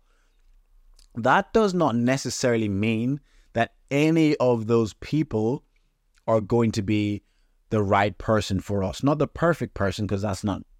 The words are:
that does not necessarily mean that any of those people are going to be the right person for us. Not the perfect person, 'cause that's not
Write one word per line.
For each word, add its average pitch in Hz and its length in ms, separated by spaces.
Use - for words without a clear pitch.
that 131 380
does 214 200
not 160 220
necessarily 120 760
mean 113 500
that 117 200
any 156 460
of 120 300
those 117 280
people 131 680
are 113 140
going 117 300
to 110 100
be 104 420
the 107 140
right 101 340
person 104 420
for 101 240
us. - 200
Not 147 140
the 143 100
perfect 160 460
person, 98 340
'cause 98 140
that's 101 220
not 95 200